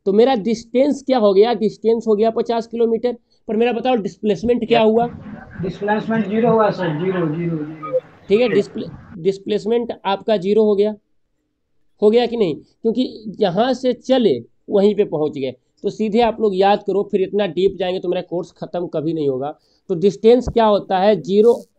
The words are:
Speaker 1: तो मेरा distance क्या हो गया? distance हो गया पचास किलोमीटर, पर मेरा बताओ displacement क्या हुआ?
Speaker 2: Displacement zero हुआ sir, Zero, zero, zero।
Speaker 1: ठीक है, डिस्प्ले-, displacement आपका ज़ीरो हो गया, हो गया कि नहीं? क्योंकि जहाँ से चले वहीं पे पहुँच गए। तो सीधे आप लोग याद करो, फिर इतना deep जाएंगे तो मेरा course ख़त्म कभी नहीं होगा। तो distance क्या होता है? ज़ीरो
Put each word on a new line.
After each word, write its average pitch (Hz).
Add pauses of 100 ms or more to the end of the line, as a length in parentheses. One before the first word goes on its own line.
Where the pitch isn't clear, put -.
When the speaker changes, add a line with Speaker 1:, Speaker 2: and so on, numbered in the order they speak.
Speaker 1:
तो 190
मेरा 240
distance 240
क्या 254
हो 208
गया? 220
distance 214
हो 214
गया 220
पचास 226
किलोमीटर, 233 (320)
पर 220
मेरा 240
बताओ 254
displacement 214
क्या 226
हुआ? 220 (560)
Speaker 2:
Displacement 208
zero 226
हुआ 214
sir, 165
Zero, 180 (100)
zero, 170
zero। 151 (300)
Speaker 1:
ठीक 208
है, 247
डिस्प्ले-, 202 (280)
displacement 202 (120)
आपका 196
ज़ीरो 208
हो 208
गया, 208 (1080)
हो 208
गया 233
कि 233
नहीं? 180
क्योंकि -
जहाँ 196
से 254
चले 240 (320)
वहीं 202
पे 202
पहुँच 151
गए। 127 (280)
तो 202
सीधे 214
आप 226
लोग 202
याद 202
करो, 196
फिर 190
इतना 202
deep 180
जाएंगे 180
तो 180
मेरा 180
course 175
ख़त्म 175
कभी 160
नहीं 151
होगा। 135 (300)
तो 190
distance 220
क्या 226
होता 202
है? 196
ज़ीरो 208 (140)